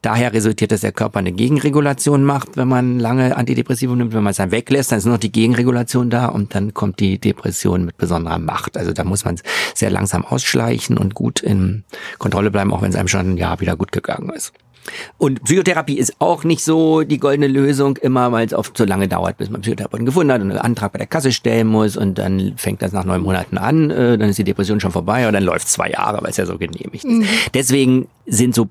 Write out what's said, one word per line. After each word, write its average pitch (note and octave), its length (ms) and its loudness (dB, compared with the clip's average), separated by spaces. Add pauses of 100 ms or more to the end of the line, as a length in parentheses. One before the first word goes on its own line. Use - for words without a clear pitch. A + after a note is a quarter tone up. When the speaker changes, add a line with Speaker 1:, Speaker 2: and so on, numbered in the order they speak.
Speaker 1:
daher A2+ 300 2
resultiert, G#2+ 380 2
dass G#2 100 0
der G#2 100 0
Körper A2 260 -2
eine F#2 140 0
Gegenregulation C#3 920 2
macht, C#3 340 0
wenn B2+ 100 2
man B2+ 320 2
lange B2+ 360 2
Antidepressiva B2 600 0
nimmt. A#2+ 180 0
Wenn A2 100 2
man G2+ 80 2
es F#2+ 60 -4
dann F#2 140 0
weglässt, B2 400 0
dann A2+ 80 2
ist F2 60 -2
nur A#2+ 100 4
noch A2+ 40 0
die G2+ 120 -2
Gegenregulation A#2+ 800 2
da A#2+ 160 2
und G2+ 260 -2
dann G2+ 220 -2
kommt G2+ 240 -2
die F#2+ 180 2
Depression F#2 680 -2
mit F2 120 -8
besonderer E2 420 -2
Macht. - 380 -6
Also F2 160 -4
da - 100 -4
muss F#2 220 -2
man F2+ 140 -2 (340)
sehr G#2 160 0
langsam F#2+ 360 0
ausschleichen A#2+ 760 0
und G2 160 -2
gut - 240 -2
in G2 440 0 (360)
Kontrolle G2+ 320 0
bleiben, G2+ 200 0
auch F#2 120 0
wenn's F#2+ 120 0
einem F#2+ 120 0
schon F#2 260 0
ein F2 40 -2
Jahr E2+ 240 -2
wieder F2 140 -2
gut - 160 -4
gegangen - 380 -6
ist. - 240 -12 (640)
Und C3+ 280 0
Psychotherapie D#3+ 520 0
ist - 220 0
auch E3+ 240 0
nicht E3 180 2
so D#3+ 420 2
die D3+ 140 0
goldene C#3+ 300 2
Lösung C#3 480 2
immer, B2+ 380 2
weil's A2+ 200 0
oft - 240 -4
so A#2+ 60 4
lange G2 240 2
dauert, F2+ 300 -2
bis G2 100 -6
man G2+ 80 -8
einen - 60 -8
Psychotherapeuten A2+ 440 -4
gefunden C#3 280 2
hat A#2 80 2
und F#2+ 100 -2
einen G2+ 80 -2
Antrag G#2+ 320 0
bei - 60 -10
der - 100 -4
Kasse C3+ 240 0
stellen A2+ 360 2
muss A2 280 2
und G2 220 -2
dann F#2+ 400 -2
fängt G2+ 240 -4
das F#2 100 -2
nach F#2+ 140 -4
neun F#2 180 0
Monaten F#2 340 -2
an, D3 340 2
äh, A#2+ 260 2
dann G#2+ 100 2
ist G2+ 120 0
die G#2 40 2
Depression G2 380 0
schon F#2 100 0
vorbei G#2 340 0
und A2 60 2
dann G2 120 2
läuft's E2+ 280 -2
zwei - 180 -2
Jahre, - 320 -2
weil's - 140 -6
ja F#2+ 100 0
so F2 120 -8
genehmigt - 480 -10
ist. B3+ 60 0
Speaker 2:
Mhm. A3+ 140 4 (280)
Speaker 1:
Deswegen C3 540 2 (180)
sind B2 300 2
so A2+ 160 2